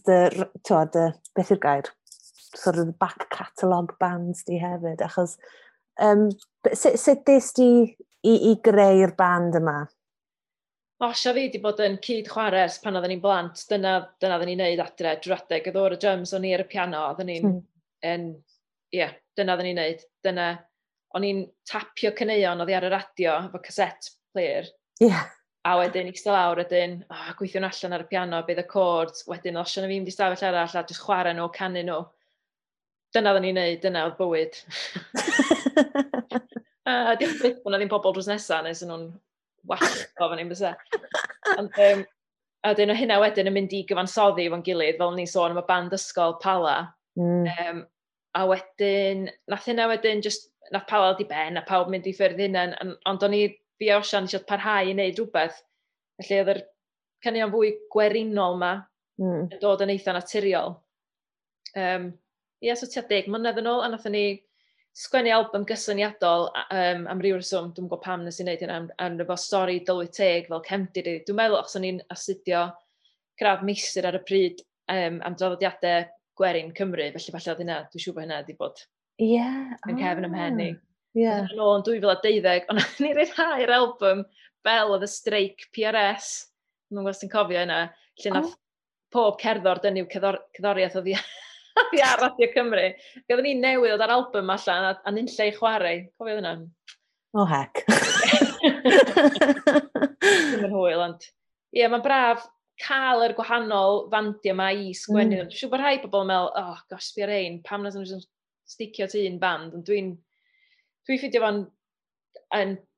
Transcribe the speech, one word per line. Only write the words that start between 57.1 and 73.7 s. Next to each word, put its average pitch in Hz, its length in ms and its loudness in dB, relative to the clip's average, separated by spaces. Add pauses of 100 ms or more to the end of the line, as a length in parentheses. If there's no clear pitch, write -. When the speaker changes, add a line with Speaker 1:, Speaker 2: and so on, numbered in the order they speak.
Speaker 2:
caneuon 226 300 -2
fwy 214 220 2 (160)
gwerinol 208 720 0
'ma 180 120 0 (440)
Speaker 1:
Mm. 180 300 -2
Speaker 2:
yn 190 120 -16
dod 196 200 2
yn 196 80 0
eitha 196 240 -4
naturiol. 180 640 -2 (1000)
Yym, 180 380 -4 (520)
ie, 240 140 -2
so 240 100 -10
tua 240 220 -8
deg 196 240 -4
mlynedd 226 260 -4
yn 226 120 -4
ôl, 240 100 0
a 240 80 -2
nathon 220 240 -8
ni 208 140 0 (720)
sgwennu 233 360 0
album 220 320 0
gysyniadol, 202 880 -2
a, - 160 -6
yym, 180 400 -2
am 185 120 -6
ryw 190 180 0
reswm, 175 340 -6
dwi'm 180 140 -10
yn - 20 -12
gwbod 170 160 -8
pam 180 200 -6
nes 170 160 -10
i 185 40 -8
wneud 170 160 -6
hynna, 170 160 -8
am, 165 220 -10
am 175 220 -6
efo 175 160 -4
stori 185 440 -2
Dylwyth 175 320 -4
Teg 170 360 2
fel 165 160 -6
cefndir 185 440 -4
i. 170 60 -4 (100)
Dwi'n 202 120 -4
meddwl 220 200 2
achos - 200 -6
o'n 185 120 -4
i'n 185 140 -8 (100)
astudio 180 500 -4 (760)
gradd 190 260 0
meistr 190 440 -4